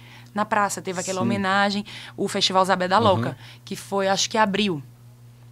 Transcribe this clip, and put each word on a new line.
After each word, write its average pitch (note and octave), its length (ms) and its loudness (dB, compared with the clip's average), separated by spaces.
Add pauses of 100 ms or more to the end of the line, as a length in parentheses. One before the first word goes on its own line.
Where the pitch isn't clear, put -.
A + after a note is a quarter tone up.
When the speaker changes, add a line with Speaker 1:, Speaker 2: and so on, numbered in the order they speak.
(340)
Speaker 1:
Na G#3 120 0
praça, G3+ 360 0
teve F#3 180 -6
aquela F#3 220 -4
Speaker 2:
Sim. F#3 40 0
Speaker 1:
homenagem, G3+ 600 0 (320)
o F#3+ 100 -2
Festival F#3+ 380 2
Zabé F#3 220 0
da G3 120 4
Loca, F#3+ 300 4
Speaker 2:
Uhum. - 60 -8 (280)
Speaker 1:
que G3 120 -10
foi, G3 320 -2
acho G3 220 0
que A3+ 80 -2
abril. G3 460 0 (680)